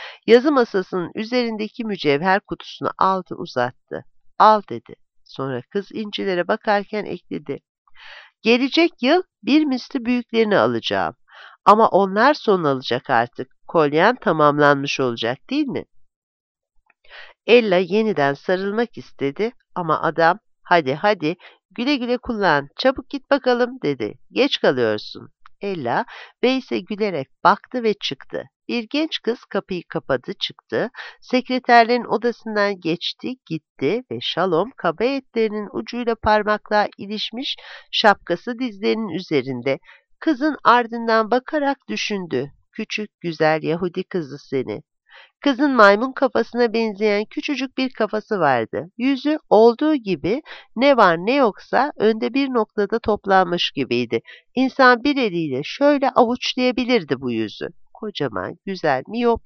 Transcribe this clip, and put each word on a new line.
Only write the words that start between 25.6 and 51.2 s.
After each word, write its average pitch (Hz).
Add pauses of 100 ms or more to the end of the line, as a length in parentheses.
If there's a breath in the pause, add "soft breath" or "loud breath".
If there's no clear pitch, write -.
Ella, 175 (380 loud breath)
Veys'e 247
gülerek 190 (160)
baktı 202
ve 220
çıktı. - (240)
Bir 226
genç 311
kız 233
kapıyı 185
kapadı, -
çıktı. - (320 loud breath)
Sekreterlerin 247
odasından 208
geçti, 180 (140)
gitti 160
ve 117
şalom 185
kaba 165
etlerinin 226
ucuyla 233
parmaklığa 214 (100)
ilişmiş, 214 (360 loud breath)
şapkası 214
dizlerinin 220
üzerinde. 135 (400 soft breath)
Kızın 294
ardından 226
bakarak 277 (120)
düşündü. 180 (200)
"Küçük, -
güzel 156
Yahudi 175
kızı 147
seni." 127 (580 loud breath)
Kızın 277
maymun 220
kafasına 233
benzeyen 214
küçücük 269
bir 262
kafası 214
vardı. 131
Yüzü 277 (100)
olduğu 233
gibi 202 (340 loud breath)
ne 269
var 180
ne 202